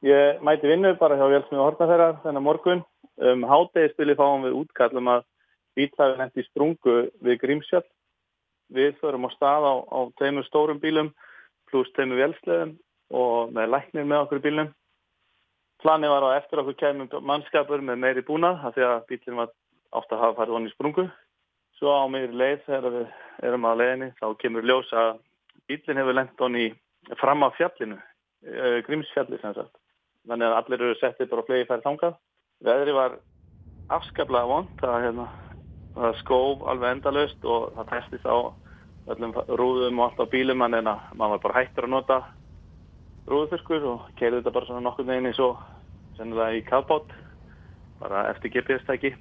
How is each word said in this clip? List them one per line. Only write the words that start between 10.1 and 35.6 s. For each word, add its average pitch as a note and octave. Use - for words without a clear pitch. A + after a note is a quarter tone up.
tveimur C#3
stórum D3+
bílum D#3
plús C3
tveimur C3
vélsleðum D#3
og A#2+
með A2+
læknir C#3+
með D3
okkur C#3+
í C#3
bílnum. D3+
Planið D#3
var C#3
að C3+
eftir D3
okkur C3+
kæmi C#3+
mannskapur C#3+
með B2
meiri B2+
búnað D#3+
af A#2+
því B2+
að A#2
bíllinn B2
var A2+
átt -
að A2
hafa A#2
farið A2+
ofan A2+
í -
sprungu. D3+
Svo C#3+
á C#3
miðri C3
leið C#3
þegar C3
við A#2+
erum B2
á A#2
leiðinni B2+
þá -
kemur A2+
ljós B2+
að A2+
bíllinn C#3+
hefur B2+
lent C3
ofan B2+
í A#2
fram C#3+
af C3
fjallinu, A#2
eh, A#2+
Grímsfjalli C#3+
sem G#2
sagt. -
Þannig A#2
að A2+
allir A#2+
eru A#2+
settir B2
bara A#2
á -
fleygiferð B2
þangað. D#3
Veðrið C#3
var C3
afskaplega C3
vont, D#3
það, A#2+
hérna, A#2+